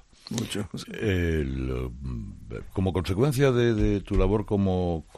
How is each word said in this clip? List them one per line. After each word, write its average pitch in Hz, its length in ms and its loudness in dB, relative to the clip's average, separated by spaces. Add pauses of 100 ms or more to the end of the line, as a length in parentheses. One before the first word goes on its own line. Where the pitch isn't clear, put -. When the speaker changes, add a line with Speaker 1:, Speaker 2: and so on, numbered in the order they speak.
(300)
Speaker 1:
Mucho, 107 440 -4
sí. - 180 -10
Speaker 2:
El, 67 960 0 (100)
mm, 60 320 -8 (400)
como 95 200 0
consecuencia 120 580 2
de, 120 240 4
de 104 260 2
tu 98 160 -2
labor 98 280 4
como, 92 600 2 (140)